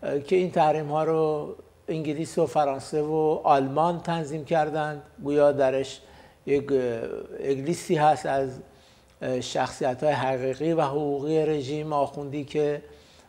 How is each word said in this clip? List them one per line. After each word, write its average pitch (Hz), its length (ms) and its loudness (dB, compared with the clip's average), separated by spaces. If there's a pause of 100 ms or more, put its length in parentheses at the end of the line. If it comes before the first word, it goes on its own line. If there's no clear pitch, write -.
اه، 139 180 -2
که 185 160 0
این 180 140 2
تحریم‌ها 156 540 2
رو 156 500 0 (340)
انگلیس 160 500 -4
و 165 80 4
فرانسه 147 560 0
و 156 400 2
آلمان 151 580 4
تنظیم 160 440 -6
کردند. 151 580 -2 (200)
گویا 147 300 4
درش 135 480 0 (460)
یک، 139 260 0
اه، 123 800 -2
یک 135 80 0
لیستی 165 380 -2
هست 151 300 4
از، 139 240 0 (720)
اه، 127 180 -2
شخصیت‌های 139 720 -2
حقیقی 131 600 0
و 160 100 2
حقوقی 147 640 0
رژیم 151 460 -2
آخوندی 143 520 -2
که، 147 380 -2 (460)